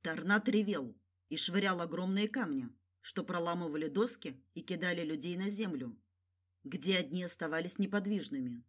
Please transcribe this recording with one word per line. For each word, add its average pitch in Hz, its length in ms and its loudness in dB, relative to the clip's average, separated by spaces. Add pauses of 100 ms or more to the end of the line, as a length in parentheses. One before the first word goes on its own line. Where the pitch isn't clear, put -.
Торнад 180 460 2
ревел 196 500 2 (320)
и 160 80 -4
швырял 185 440 2
огромные 185 460 2
камни, 151 420 0 (320)
что - 220 -6
проламывали 170 640 0
доски 165 540 0 (120)
и - 80 -8
кидали 170 420 -2
людей 160 340 -2
на 196 120 0
землю, 160 480 -4 (680)
где 180 340 0
одни 175 260 0
оставались 170 560 -2
неподвижными 185 880 0